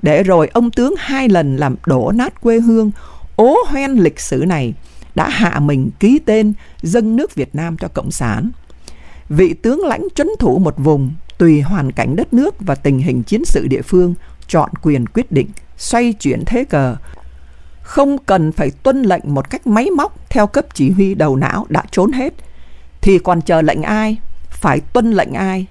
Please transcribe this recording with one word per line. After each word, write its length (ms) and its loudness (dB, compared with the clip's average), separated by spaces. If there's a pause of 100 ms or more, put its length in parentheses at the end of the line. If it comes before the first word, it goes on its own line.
Để 220 2
rồi 240 4
ông 240 0
tướng 260 0
hai 320 -2
lần 280 2
làm 180 -2 (100)
đổ 260 0
nát 300 -2
quê 180 2
hương, 320 2 (440)
ố 220 4 (100)
hoen 240 0
lịch 280 2
sử 280 -4
này, 260 -2 (420)
đã 140 0
hạ 300 0
mình 300 0 (100)
ký 260 4
tên 280 2 (280)
dâng 340 0
nước 200 -2
Việt 200 -6
Nam 220 -4
cho 100 -8
Cộng 240 -6
sản. 400 -4 (760)
Vị 240 2
tướng 320 -2
lãnh 300 -4
trấn 120 0 (120)
thủ 200 2
một 180 0
vùng, 360 2 (240)
tùy 240 6
hoàn 300 0
cảnh 240 -2
đất 180 -2
nước 260 2
và 160 -2
tình 240 0
hình 240 0
chiến 220 0
sự 220 4
địa 140 0
phương, 320 2 (340)
chọn 220 2 (120)
quyền 240 2
quyết 260 -4
định, 160 0 (300)
xoay 360 0
chuyển 320 -2
thế 180 0
cờ. 320 0 (840)
Không 360 0
cần 340 0
phải 200 -2
tuân 320 0
lệnh 300 0
một 160 -2
cách 180 -8
máy 220 2
móc 400 -4
theo 180 2
cấp 260 0
chỉ 180 2
huy 240 2
đầu 200 2
não 340 -2
đã 220 0
trốn 200 2
hết, 220 -4 (680)
thì 180 6
còn 220 0
chờ 200 2
lệnh 220 0
ai, 340 -2 (320)
phải 300 0
tuân 320 0
lệnh 220 0
ai? 380 -4